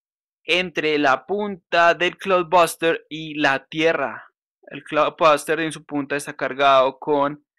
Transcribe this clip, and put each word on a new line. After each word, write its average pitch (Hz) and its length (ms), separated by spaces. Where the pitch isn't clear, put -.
entre 156 540
la 135 260
punta 180 720
del 170 240
Cloudbuster 170 880
y 156 320
la 135 240
Tierra. 156 640
El - 200
Cloudbuster 151 760
en 160 120
su 156 140
punta 143 300
está 143 200
cargado 135 640
con 147 480